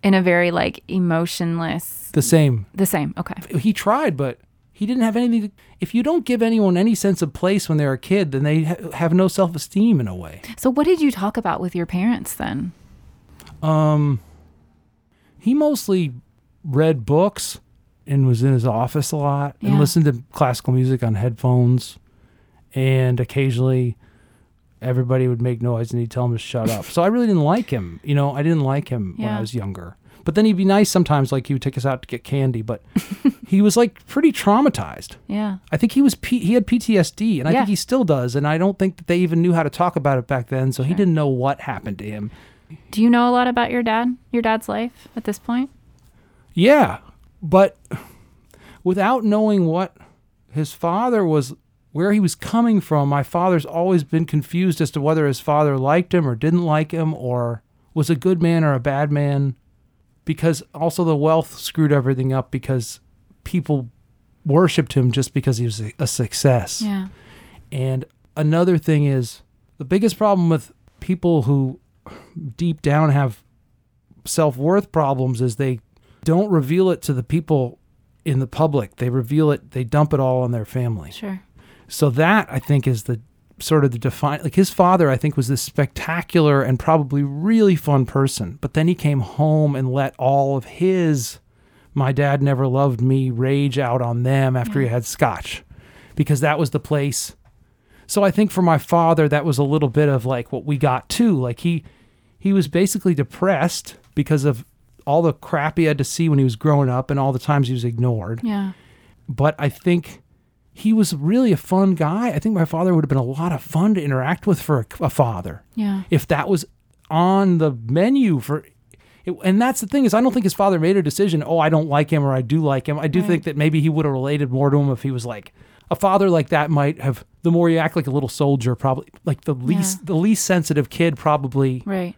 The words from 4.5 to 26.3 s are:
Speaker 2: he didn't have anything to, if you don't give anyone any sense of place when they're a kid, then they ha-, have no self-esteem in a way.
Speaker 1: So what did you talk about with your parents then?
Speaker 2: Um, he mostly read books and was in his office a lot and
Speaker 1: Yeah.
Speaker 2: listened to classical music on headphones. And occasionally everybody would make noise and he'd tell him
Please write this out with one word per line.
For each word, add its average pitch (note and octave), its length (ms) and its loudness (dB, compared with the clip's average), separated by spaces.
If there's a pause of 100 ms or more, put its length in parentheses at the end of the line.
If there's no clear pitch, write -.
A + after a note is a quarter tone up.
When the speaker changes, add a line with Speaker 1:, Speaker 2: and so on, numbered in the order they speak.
Speaker 2:
he G#3 120 -6
didn't B3 180 0
have A3 120 0
anything A#3 340 0
to, - 20 -16 (280)
if - 140 -6
you A#3+ 100 0
don't D#4 220 0
give A#3+ 160 0
anyone A3 360 2
any G#3+ 180 2
sense G3 260 0
of D3+ 120 -2
place F#3+ 360 -2
when D#3 80 2
they're C#3+ 160 0
a B2+ 40 -4
kid, F#3+ 340 0
then C3+ 120 -2
they D#3 200 2
ha-, D#3+ 300 -6
have E3 200 0
no F#3 140 4
self-esteem F#3 760 0
in A2 60 -2
a F#2 80 -8
way. D#2+ 260 -14 (160)
Speaker 1:
So - 120 0
what C#4+ 160 0
did F4 160 2
you C#4+ 100 2
talk G3 260 -4
about D#3+ 240 -4
with F3+ 140 -6
your F3 100 -2
parents G3+ 480 -2
then? D3+ 380 -8 (920)
Speaker 2:
Um, D3+ 580 2 (1200)
he A#3 140 0
mostly G3+ 600 0 (500)
read D3+ 420 0
books E3+ 540 0 (480)
and C#3 200 2
was A#2+ 160 2
in C3+ 100 4
his A#2+ 120 2
office B2+ 460 -2
a D#3+ 60 -4
lot C#3+ 440 -2
and C3+ 120 0
Speaker 1:
Yeah. C#3+ 60 4
Speaker 2:
listened D3 260 4
to B2 260 0
classical B2+ 420 0
music B2+ 300 0
on A2+ 120 0
headphones. B2 840 0 (760)
And C3 460 0
occasionally B2+ 800 -2 (840)
everybody B2+ 460 0
would A#2+ 140 -2
make A#2+ 200 -2
noise A#2 300 -2
and A#2+ 80 -2
he'd A#2 120 -4
tell B2 140 -4
him A#2+ 80 0